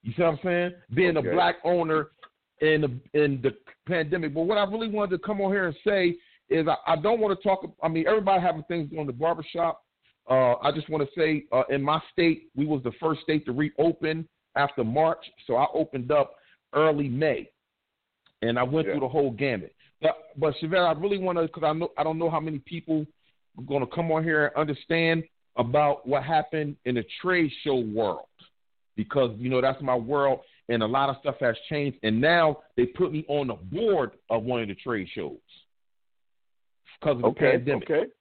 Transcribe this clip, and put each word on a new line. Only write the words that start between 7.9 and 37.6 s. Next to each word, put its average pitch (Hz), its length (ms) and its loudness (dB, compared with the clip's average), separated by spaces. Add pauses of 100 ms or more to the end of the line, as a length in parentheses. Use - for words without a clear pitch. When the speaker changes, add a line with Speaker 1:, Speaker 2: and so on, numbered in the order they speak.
Speaker 1:
everybody 196 360 2
having 160 220 -2
things 165 340 -4
on 147 80 -6
the 131 60 -6
barbershop. 160 720 -2 (480)
Uh, 127 320 6
I 143 100 2
just 156 160 -8
wanna 151 180 -2 (100)
say, 156 360 0
uh, 127 160 4
in 139 140 0
my 151 180 0 (120)
state, 165 320 2 (100)
we 143 120 0
was 147 160 -2
the 120 180 -4
first 160 220 -2
state 156 240 0
to 127 60 -4
reopen 160 760 0 (280)
after 139 280 0
March. 160 400 0 (220)
So 120 100 0
I 139 180 2
opened 139 380 -2
up 143 240 2 (380)
early 147 340 2
May, 131 420 -2 (920)
and 117 160 0
I 127 40 2
went 147 240 0
Speaker 2:
Yeah. 131 80 -2
Speaker 1:
through 147 60 -2
the 131 80 -2
whole 139 240 0
gamut. 113 420 -4 (260)
But, 156 160 2 (200)
but 147 260 0
Chevelle, 175 240 2
I 160 140 2
really 202 180 0
wanna, 175 300 0
'cause 160 160 -6
I 151 80 2
know, 160 240 -4
I 147 80 -2
don't 160 140 -2
know 165 120 0
how 160 100 -2
many 156 180 -6
people 156 480 -4 (600)
gonna 139 200 0
come 165 240 -4
on 160 140 2
here 156 220 2
and - 100 -2
understand 165 680 0 (320)
about 139 500 2
what 135 180 0
happened 151 600 -2
in 123 120 -2
the 113 80 -2 (180)
trade 170 280 2 (120)
show 139 140 0
world, 104 500 -2 (680)
because, 120 420 0
you 123 100 -4
know, 127 120 2
that's 131 220 0
my 127 120 0
world, 131 460 0 (280)
and 117 140 2
a 107 40 2
lot 135 220 0
of 131 120 -2
stuff 139 200 -4
has 117 160 0 (120)
changed. 143 340 -2
And 110 180 2
now 160 420 4 (140)
they 123 100 4
put 151 260 -2
me 156 160 -6
on 143 200 -2
the 107 60 -6
board 139 580 -2 (180)
of 113 140 0
one 120 180 -2
of 104 60 -4
the 95 60 -8
trade 101 360 -4
shows 73 280 -8 (1600)
'cause 143 160 0
of 120 60 -4
the 110 60 4
Speaker 2:
Okay, 135 240 2
Speaker 1:
pandemic. 127 380 -2